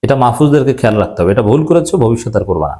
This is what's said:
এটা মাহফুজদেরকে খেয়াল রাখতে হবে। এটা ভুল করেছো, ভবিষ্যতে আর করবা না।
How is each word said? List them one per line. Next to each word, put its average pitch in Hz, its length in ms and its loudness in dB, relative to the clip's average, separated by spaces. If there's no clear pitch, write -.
এটা 127 140 0
মাহফুজদেরকে 135 580 2
খেয়াল 110 240 0
রাখতে 92 240 -2
হবে। 90 100 2
এটা 117 100 2
ভুল 131 240 2
করেছো, 170 320 0
ভবিষ্যতে 117 400 -2
আর 95 60 -2
করবা 85 240 -4
না। 67 120 -8